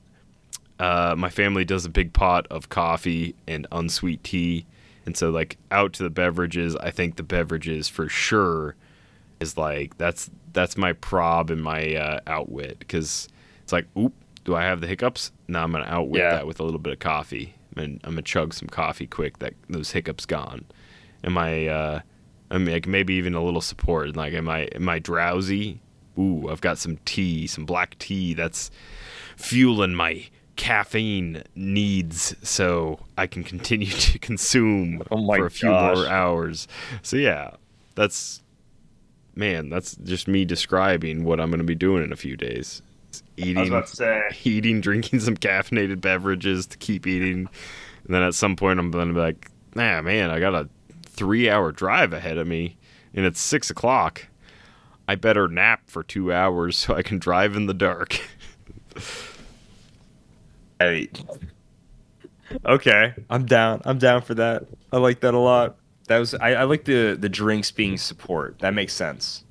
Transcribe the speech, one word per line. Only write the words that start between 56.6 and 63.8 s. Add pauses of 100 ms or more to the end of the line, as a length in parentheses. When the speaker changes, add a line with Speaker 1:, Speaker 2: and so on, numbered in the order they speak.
Speaker 1:
so
I
can
drive
in
the
dark." (760)
<laughs> (1800)
Speaker 2:
Hey. (1600)
Okay, (160)
I'm
down.